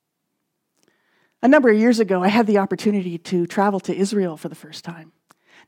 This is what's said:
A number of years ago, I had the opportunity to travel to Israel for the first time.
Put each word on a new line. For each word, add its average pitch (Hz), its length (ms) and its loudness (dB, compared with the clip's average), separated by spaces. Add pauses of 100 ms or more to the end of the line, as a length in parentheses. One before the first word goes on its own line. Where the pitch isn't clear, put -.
(1400)
A 233 80 2
number 269 200 6
of 214 80 4
years 226 220 4
ago, 185 240 0
I 190 60 4
had 214 180 0
the 208 120 2
opportunity 190 580 -4
to 175 280 -2
travel 196 360 -2
to 180 120 -6
Israel 185 440 -4
for 170 100 -14
the 160 80 -14
first - 300 -20
time. 165 260 -16 (560)